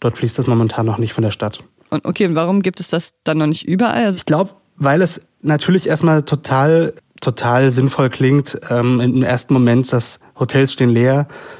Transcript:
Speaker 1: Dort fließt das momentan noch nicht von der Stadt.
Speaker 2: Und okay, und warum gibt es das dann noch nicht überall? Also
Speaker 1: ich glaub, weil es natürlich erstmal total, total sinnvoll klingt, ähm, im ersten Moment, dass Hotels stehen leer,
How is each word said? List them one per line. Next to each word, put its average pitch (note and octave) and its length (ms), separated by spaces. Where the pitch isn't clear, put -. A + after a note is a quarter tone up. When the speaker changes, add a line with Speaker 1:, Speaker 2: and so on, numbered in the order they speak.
Speaker 1:
Dort A#2 180
fließt A#2 180
das B2 120
momentan A2+ 380
noch A2 120
nicht A2+ 140
von A2+ 100
der G#2+ 80
Stadt. - 300
Speaker 2:
Und - 140
okay, F#3 220
und E3 80
warum F3+ 280
gibt F#3 180
es - 80
das E3 220
dann D#3 160
noch D3+ 80
nicht - 220
überall? A3 360
Also G3 120
Speaker 1:
ich - 100
glaub, E3+ 300
weil D3 280
es - 220
natürlich D3+ 460
erstmal D#3 380
total, D3+ 720
total B2+ 500
sinnvoll B2+ 400
klingt, C#3 480
ähm, B2 280
im B2 240
ersten B2 320
Moment, B2 380
dass - 260
Hotels C3+ 360
stehen A#2+ 180
leer, C3 380